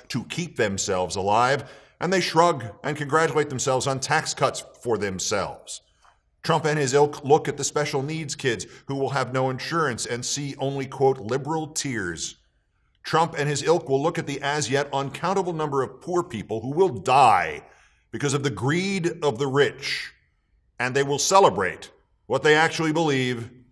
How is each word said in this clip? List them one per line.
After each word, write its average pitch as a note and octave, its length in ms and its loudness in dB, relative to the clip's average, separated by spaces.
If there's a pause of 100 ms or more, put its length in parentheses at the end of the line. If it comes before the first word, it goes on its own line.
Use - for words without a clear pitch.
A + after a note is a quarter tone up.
to A2+ 160 -4
keep - 320 -8
themselves F#2+ 580 0
alive, A2+ 480 2 (380)
and F3 100 -2
they F#3+ 80 2
shrug E3 460 4 (180)
and C#3+ 140 -4
congratulate D3 500 2
themselves C3 400 0
on C3+ 140 -2
tax D3+ 320 -2
cuts - 280 0 (220)
for A#2 140 0
themselves. F#2+ 800 -4 (640)
Trump D#3+ 220 0
and D#3 120 0
his C3+ 160 0
ilk - 300 4
look D#3 240 4
at C#3 80 -4
the C#3+ 80 -6
special C#3+ 400 -2
needs D#3+ 320 -8
kids A2+ 320 -2 (200)
who C#3 80 -4
will C3+ 160 -2
have C3 200 -2
no C3 180 0
insurance C3 560 -4
and A#2+ 200 -6
see C#3+ 320 -6
only, C#3 280 -4
quote, C3 340 2
"liberal C#3+ 480 -4
tears." G2+ 680 -6 (680)
Trump E3 360 0
and C#3+ 100 -2
his D3 160 -2
ilk D#3+ 240 2
will C3+ 160 2
look E3 160 -2
at D#3 80 -6
the C#3 140 -6
as C#3 280 -2
yet C#3+ 220 0
uncountable E3+ 640 -2
number D3 280 -2
of - 200 -6
poor F3 200 -2
people A2 380 -6
who B2+ 120 -8
will F3+ 180 4
die G2+ 720 4 (480)
because B2 220 -4
of C3+ 100 -2
the C3 60 0
greed E3 760 -2
of C3 160 0
the C#3+ 80 0
rich, - 640 0 (640)
and B2+ 160 -4
they C#3 100 2
will C#3 140 -2
celebrate C3 720 4 (340)
what C3+ 180 -2
they D3+ 120 8
actually D#3+ 360 2
believe B2+ 600 0 (200)